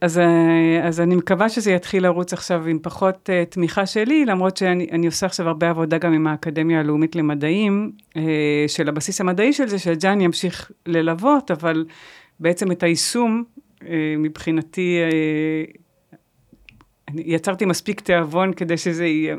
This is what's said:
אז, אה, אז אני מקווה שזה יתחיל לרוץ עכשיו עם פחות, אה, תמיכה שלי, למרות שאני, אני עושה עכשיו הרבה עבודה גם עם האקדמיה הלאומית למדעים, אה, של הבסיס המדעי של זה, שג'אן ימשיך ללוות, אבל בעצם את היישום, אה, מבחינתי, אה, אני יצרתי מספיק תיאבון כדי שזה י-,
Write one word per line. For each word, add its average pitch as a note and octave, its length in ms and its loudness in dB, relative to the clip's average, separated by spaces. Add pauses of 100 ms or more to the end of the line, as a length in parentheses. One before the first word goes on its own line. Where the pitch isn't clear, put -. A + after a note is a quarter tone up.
אז, E3+ 180 0
אה, E3 640 4
אז E3 180 0
אני F3 160 4
מקווה F#3+ 320 2
שזה G#3+ 240 0
יתחיל F3+ 300 0
לרוץ F3+ 300 0
עכשיו F3 340 -2
עם E3 160 0
פחות, F#3+ 500 -2
אה, F3 160 2
תמיכה F#3 380 -2
שלי, C4 380 2
למרות F#3 320 0
שאני, F3+ 360 0
אני E3+ 140 2
עושה E3 200 -2
עכשיו F3+ 220 -4
הרבה E3 220 0
עבודה E3 280 0
גם E3 140 0
עם D#3 140 2
האקדמיה D#3+ 540 -2
הלאומית D#3 360 0
למדעים, E3+ 760 0 (240)
אה, D#3 60 -2 (440)
של D3 220 -2
הבסיס D3+ 320 -4
המדעי F#3+ 320 2
של C#4 160 0
זה, G3+ 100 -2
שג'אן F3+ 420 0
ימשיך F3 500 -2 (160)
ללוות, E3+ 640 0
אבל D#3+ 340 -2 (560)
בעצם F3 300 0
את F3+ 120 -2
היישום, A3 640 0 (440)
אה, D#3 300 -2
מבחינתי, D#3+ 800 -2
אה, D#3 720 0 (1400)
אני D#3 180 -8
יצרתי F3 380 -2
מספיק G3+ 360 -2
תיאבון F3 520 0
כדי E3+ 240 -2
שזה E3+ 300 -4
י-, D#3 320 0